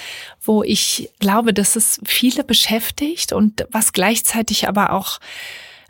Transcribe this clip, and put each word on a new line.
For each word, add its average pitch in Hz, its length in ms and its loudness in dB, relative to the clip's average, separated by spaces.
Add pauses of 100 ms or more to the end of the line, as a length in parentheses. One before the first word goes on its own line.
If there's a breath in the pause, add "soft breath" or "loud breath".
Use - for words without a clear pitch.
(400 loud breath)
wo 214 220 2
ich - 560 -2
glaube, 214 340 2
dass 196 220 2
es - 300 0
viele 247 400 0
beschäftigt 240 880 -2
und 214 400 2
was 220 200 0
gleichzeitig 220 760 0
aber 196 240 2
auch, - 260 -4 (720 loud breath)